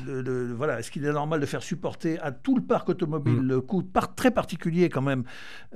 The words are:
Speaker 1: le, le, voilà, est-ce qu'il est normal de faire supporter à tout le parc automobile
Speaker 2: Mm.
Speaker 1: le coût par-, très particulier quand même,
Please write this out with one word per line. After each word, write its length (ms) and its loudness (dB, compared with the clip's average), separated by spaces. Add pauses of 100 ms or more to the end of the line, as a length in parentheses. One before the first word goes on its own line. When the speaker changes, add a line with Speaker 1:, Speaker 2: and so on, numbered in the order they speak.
Speaker 1:
le, 160 -6
le, 320 -2
voilà, 260 -2
est-ce 120 -8
qu'il 140 -4
est 80 2
normal 260 0
de 60 2
faire 180 -4
supporter 560 -4
à 140 -4
tout 240 2
le 40 4
parc 280 2
automobile 520 2
Speaker 2:
Mm. 60 2
Speaker 1:
le 140 4
coût 220 0
par-, 320 0
très 160 6
particulier 580 2
quand 120 0
même, 220 2 (520)